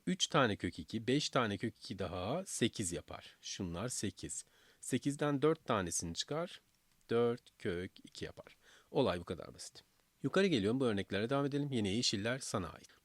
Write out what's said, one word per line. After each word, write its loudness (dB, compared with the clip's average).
üç 0
tane 4
kök -4
iki, -6
beş 2
tane 2
kök -4
iki -8
daha -4
sekiz 0
yapar. -10
Şunlar -6
sekiz. -6
Sekizden 0
dört 4
tanesini 0
çıkar. -6
Dört 2
kök -4
iki -12
yapar. -14
Olay 2
bu -8
kadar -8
basit. -16
Yukarı 4
geliyorum. 4
Bu 2
örneklere 0
devam 2
edelim. 0
Yine 2
yeşiller 0
sana -2
ait. -16